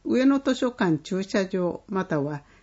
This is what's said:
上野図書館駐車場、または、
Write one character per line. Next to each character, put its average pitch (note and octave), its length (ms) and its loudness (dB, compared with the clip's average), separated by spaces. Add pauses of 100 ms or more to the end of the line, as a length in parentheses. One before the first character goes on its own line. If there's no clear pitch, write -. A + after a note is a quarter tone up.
上 B3 220 2
野 C#4 140 4
図 C4+ 160 0
書 B3+ 160 0
館 F3+ 260 2
駐 F#3 240 -4
車 G3 240 0
場、 F3+ 420 -4
ま - 180 -4
た D#3 140 -2
は、 C#3+ 220 -4 (220)